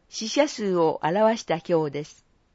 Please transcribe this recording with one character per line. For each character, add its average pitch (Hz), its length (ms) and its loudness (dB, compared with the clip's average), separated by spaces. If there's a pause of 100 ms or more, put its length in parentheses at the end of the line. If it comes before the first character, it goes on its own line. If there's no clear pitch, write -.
死 220 200 -8
者 285 180 2
数 196 300 -2
を 160 240 2
表 214 360 2
し - 60 -12
た 165 120 -2
表 160 340 0
で 143 140 -6
す。 - 200 -18 (320)